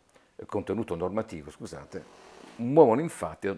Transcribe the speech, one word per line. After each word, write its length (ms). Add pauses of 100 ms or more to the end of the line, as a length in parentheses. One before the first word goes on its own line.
(360)
eh, 100
contenuto 480
normativo, 560
scusate, 540 (540)
muovono 420
infatti 580